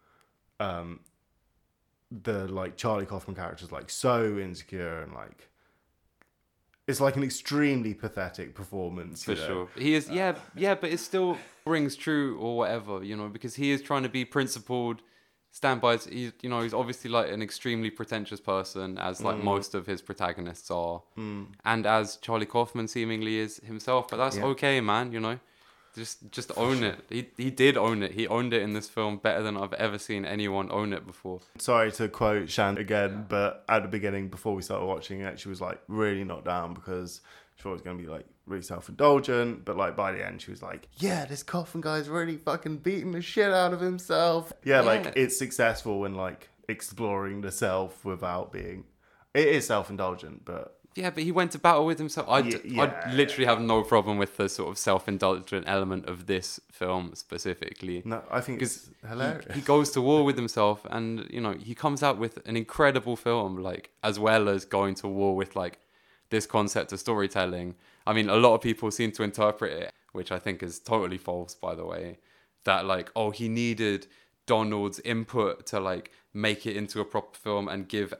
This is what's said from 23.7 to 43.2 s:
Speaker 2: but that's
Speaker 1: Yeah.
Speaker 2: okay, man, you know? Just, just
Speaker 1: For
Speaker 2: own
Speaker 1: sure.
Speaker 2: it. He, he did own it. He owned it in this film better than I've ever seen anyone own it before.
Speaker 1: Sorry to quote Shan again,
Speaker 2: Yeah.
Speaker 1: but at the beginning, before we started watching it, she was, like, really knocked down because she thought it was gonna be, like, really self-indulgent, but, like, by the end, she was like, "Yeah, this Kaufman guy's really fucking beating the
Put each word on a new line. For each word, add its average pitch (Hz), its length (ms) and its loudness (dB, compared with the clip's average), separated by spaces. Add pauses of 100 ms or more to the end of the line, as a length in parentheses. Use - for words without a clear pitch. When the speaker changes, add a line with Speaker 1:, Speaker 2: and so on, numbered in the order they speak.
Speaker 2:
but 107 100 -4
that's 127 180 0
Speaker 1:
Yeah. 101 100 0
Speaker 2:
okay, 135 340 2
man, 117 320 2
you 113 80 -4
know? 113 200 -4 (540)
Just, - 380 -12
just - 200 -8
Speaker 1:
For - 60 -6
Speaker 2:
own 127 220 2
Speaker 1:
sure. 110 80 2
Speaker 2:
it. 92 200 -6
He, 123 220 -6 (140)
he 131 80 0
did 139 240 6
own 110 260 4
it. 98 120 -2
He 110 120 0
owned 117 260 0
it 113 100 4
in 104 100 -2
this 107 160 -4
film 107 300 -2
better 107 260 0
than 104 120 -2
I've 98 180 -4
ever 104 220 -2
seen 104 280 -6
anyone 98 480 -2
own 104 200 -2
it 87 140 -6
before. 92 320 -12 (200)
Speaker 1:
Sorry 113 340 4
to 110 160 0
quote 104 420 2
Shan 98 280 2
again, 101 320 2
Speaker 2:
Yeah. 104 180 -8
Speaker 1:
but 101 400 0
at 110 140 4
the 92 60 -6
beginning, 98 380 -2
before 98 300 -4
we 92 60 -6
started 98 240 -4
watching 95 340 -4
it, 98 180 -8
she - 100 -12
was, 95 120 -8
like, 90 260 -8
really 101 380 0
knocked 87 220 -8
down 87 280 -2
because 90 460 -8 (340)
she - 80 -20
thought 98 60 -8
it 95 60 -4
was 82 80 -10
gonna 90 200 -8
be, 85 60 -12
like, 78 180 -10 (180)
really 92 200 -6
self-indulgent, 120 1000 4
but, 98 120 -4
like, 92 180 0
by 95 160 0
the 95 160 -4
end, 92 160 -10
she - 80 -12
was 92 140 -14
like, 92 320 -12
"Yeah, 170 300 0
this 139 180 -10
Kaufman 165 380 -6
guy's 156 260 -2
really 165 300 -2
fucking 156 400 -2
beating 180 340 -2
the 175 100 -4